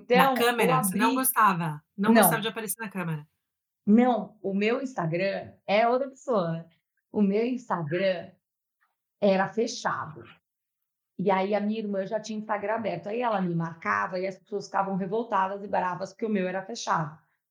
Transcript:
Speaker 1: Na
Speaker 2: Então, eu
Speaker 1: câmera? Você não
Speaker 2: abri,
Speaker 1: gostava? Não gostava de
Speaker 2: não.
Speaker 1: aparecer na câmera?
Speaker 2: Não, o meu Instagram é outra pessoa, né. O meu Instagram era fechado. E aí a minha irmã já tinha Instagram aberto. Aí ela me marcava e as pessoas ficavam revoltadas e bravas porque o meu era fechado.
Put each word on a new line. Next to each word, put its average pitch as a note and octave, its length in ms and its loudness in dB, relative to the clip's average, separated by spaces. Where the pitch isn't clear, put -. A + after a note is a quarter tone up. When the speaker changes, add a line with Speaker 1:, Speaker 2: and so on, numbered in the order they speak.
Speaker 1:
Na C4+ 160 6
Speaker 2:
Então, A#3+ 280 2
eu A#3 140 4
Speaker 1:
câmera? B3+ 100 4
Você F#3+ 140 -2
não B3 180 2
Speaker 2:
abri, - 0 -
Speaker 1:
gostava? F#3+ 720 0
Não G#3+ 180 4
gostava G3 260 6
de G#3 60 -4
Speaker 2:
não. - 0 -
Speaker 1:
aparecer A3 340 -6
na A3 80 -8
câmera? D#3+ 380 -6
Speaker 2:
Não, A#3 560 4
o G3 140 -4
meu A3 260 0
Instagram F3+ 720 -4
é G#3+ 220 4
outra B3+ 200 0
pessoa, G3+ 440 -2
né. E3 180 -8
O G#3+ 100 -2
meu G3+ 240 2
Instagram F3+ 840 -2
era F#3+ 280 4
fechado. - 720 -4
E F#3+ 140 2
aí F#3+ 200 2
a G3+ 80 2
minha G#3+ 200 -2
irmã G3 260 -4
já G#3+ 140 -4
tinha G#3+ 180 -8
Instagram G#3+ 360 -4
aberto. G3+ 340 -4
Aí A#3 140 -4
ela G#3+ 180 0
me F3 160 0
marcava F#3 640 -4
e F#3+ 60 -4
as F#3 120 -8
pessoas - 280 -8
ficavam G3 280 -2
revoltadas G3 720 -2
e - 20 -10
bravas F#3 460 -4
porque - 140 -6
o G#3+ 40 -2
meu F#3 160 0
era F#3 180 -4
fechado. F#3 540 -4